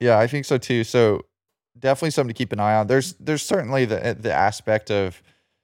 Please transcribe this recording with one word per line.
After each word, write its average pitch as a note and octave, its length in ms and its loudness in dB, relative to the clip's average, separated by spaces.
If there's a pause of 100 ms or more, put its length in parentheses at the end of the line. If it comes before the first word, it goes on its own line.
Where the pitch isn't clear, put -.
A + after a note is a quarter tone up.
yeah, A#2 180 4
I A#2 80 4
think C#3 200 -6
so C#3 100 0
too. A#2+ 260 0
So A2 440 2 (520)
definitely C3+ 320 0
something C3 220 -2
to - 60 -14
keep B2 140 -4
an G2+ 80 -4
eye G#2+ 160 2
on. G#2+ 100 2
There's, C3 280 0
there's D3+ 280 -6
certainly C3+ 420 -2
the, A2 340 -2
the G#2+ 140 -4
aspect G#2+ 580 0
of, G2 320 -2 (420)